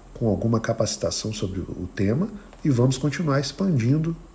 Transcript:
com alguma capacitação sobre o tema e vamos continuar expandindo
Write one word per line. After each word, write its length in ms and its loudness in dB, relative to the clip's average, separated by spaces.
com 140 -2
alguma 320 2
capacitação 720 -2
sobre 300 -4
o 340 -8
tema 320 2
e 80 2
vamos 280 4
continuar 420 0
expandindo 720 0